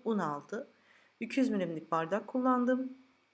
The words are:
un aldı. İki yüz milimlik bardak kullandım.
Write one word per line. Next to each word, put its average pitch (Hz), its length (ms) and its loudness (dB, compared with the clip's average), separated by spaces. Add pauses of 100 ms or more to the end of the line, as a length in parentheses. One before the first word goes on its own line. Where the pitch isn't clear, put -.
un 220 140 0
aldı. 160 520 -4 (500)
İki 226 200 -2
yüz 233 100 4
milimlik 170 400 -2
bardak 170 360 0
kullandım. 254 720 2 (340)